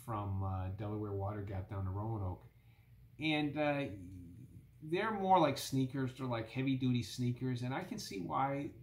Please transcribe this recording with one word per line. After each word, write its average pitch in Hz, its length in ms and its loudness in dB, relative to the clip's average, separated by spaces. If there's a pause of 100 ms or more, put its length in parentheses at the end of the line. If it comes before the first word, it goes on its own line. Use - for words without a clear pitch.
from, 101 380 -2
uh, 92 340 -2
Delaware 107 360 -4
Water 101 280 -2
Gap 95 280 -6
down 98 160 -2
to 92 60 -2
Roanoke, 101 540 -2 (720)
and, 151 380 2
uh, 147 260 2 (1000)
they're 190 280 0
more 190 280 8
like 143 180 6
sneakers. 131 600 0
They're 135 100 -4
like 113 220 -2
heavy-duty 131 540 2
sneakers, 123 580 -2
and 127 120 -2
I 170 100 -2
can 202 160 -6
see - 200 -6
why 143 520 0 (120)